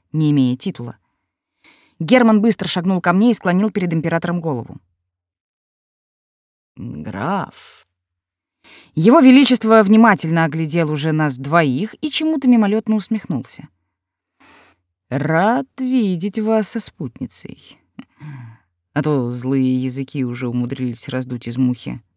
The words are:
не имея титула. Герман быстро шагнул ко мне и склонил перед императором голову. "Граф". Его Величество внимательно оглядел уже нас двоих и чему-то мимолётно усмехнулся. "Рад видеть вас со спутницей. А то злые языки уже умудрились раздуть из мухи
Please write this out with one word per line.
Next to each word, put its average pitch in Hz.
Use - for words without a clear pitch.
не 151
имея 127
титула. -
Герман 220
быстро 202
шагнул 180
ко 175
мне 214
и 214
склонил 190
перед 180
императором 165
голову. 143
"Граф". 123
Его 226
Величество 247
внимательно 196
оглядел 160
уже 156
нас 151
двоих 147
и 294
чему-то 311
мимолётно 220
усмехнулся. 180
"Рад 165
видеть 208
вас 214
со 226
спутницей. -
А 147
то 135
злые 127
языки 131
уже 123
умудрились 123
раздуть 127
из 117
мухи 123